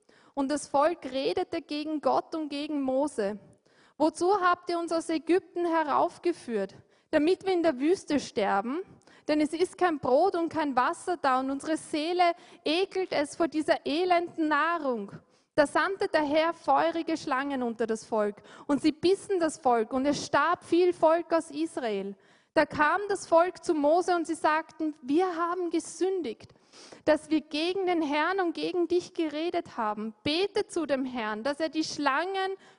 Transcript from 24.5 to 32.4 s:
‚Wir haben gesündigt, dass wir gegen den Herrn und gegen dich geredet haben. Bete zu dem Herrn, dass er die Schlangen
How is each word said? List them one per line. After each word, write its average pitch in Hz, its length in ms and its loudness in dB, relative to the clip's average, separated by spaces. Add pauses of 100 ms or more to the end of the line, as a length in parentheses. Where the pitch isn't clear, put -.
‚Wir 294 240 2 (100)
haben 349 320 -2
gesündigt, 330 840 -4 (500)
dass 302 240 2
wir 302 140 2
gegen 359 420 -2
den 359 160 0
Herrn 311 400 0
und 339 140 -2
gegen 330 340 -2
dich 349 240 -2
geredet 330 640 -4
haben. 214 460 -4
Bete 392 460 -2
zu 330 180 -4
dem 277 180 -2
Herrn, 226 380 -4
dass 285 180 -4
er 320 80 0
die 311 160 -2
Schlangen 370 720 -2 (220)